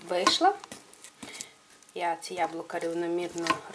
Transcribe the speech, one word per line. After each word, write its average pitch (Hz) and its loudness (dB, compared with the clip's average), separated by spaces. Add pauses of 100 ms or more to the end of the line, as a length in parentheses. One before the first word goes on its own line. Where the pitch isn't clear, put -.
вийшла. 208 6 (1400)
Я 170 0
ці - -8
яблука 165 -2
рівномірно 170 0 (280)